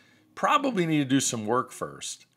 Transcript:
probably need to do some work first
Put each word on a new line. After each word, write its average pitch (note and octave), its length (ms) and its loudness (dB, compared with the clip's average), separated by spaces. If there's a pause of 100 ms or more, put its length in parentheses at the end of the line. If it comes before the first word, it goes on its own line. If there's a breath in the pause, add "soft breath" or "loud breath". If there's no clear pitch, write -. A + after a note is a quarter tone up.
(360 soft breath)
probably C4 500 2
need D#3+ 120 2
to C#3+ 60 2
do C3+ 160 4
some A#2 240 -2
work A#2+ 280 0
first - 520 -10 (120)